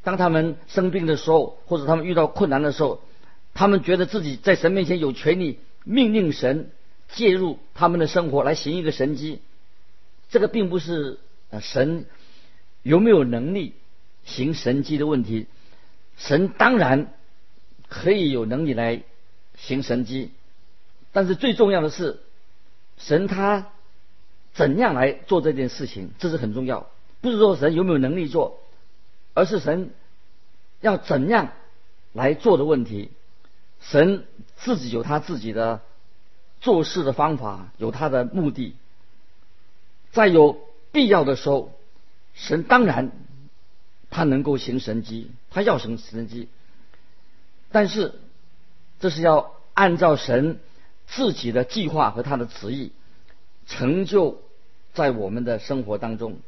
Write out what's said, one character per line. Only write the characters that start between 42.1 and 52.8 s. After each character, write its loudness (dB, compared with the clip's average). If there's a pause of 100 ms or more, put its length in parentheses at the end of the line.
神 -2
当 8
然 2 (1000)
他 0
能 4
够 2
行 -2
神 -4
迹， -10 (200)
他 0
要 4
行 -4
神 -8
迹， -10 (1200)
但 6
是 -2 (840)
这 0
是 0
要 6 (200)
按 6
照 6
神 2 (480)
自 0
己 -4
的 2
计 -2
划 2
和 -6
他 -2
的 -2
旨 -8
意 -6 (760)